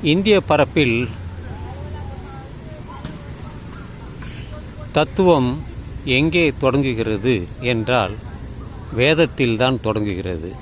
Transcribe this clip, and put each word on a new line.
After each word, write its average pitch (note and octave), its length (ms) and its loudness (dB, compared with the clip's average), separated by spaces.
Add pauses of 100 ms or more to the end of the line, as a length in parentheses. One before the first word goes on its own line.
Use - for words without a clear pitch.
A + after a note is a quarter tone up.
(120)
இந்திய G3 240 6 (140)
பரப்பில் D3 460 4 (4000)
தத்துவம் D#3 520 4 (680)
எங்கே D#3+ 280 4 (160)
தொடங்குகிறது A#2+ 760 2 (380)
என்றால் A2 420 2 (840)
வேதத்தில்தான் C3 880 4
தொடங்குகிறது. F#2 640 -2 (100)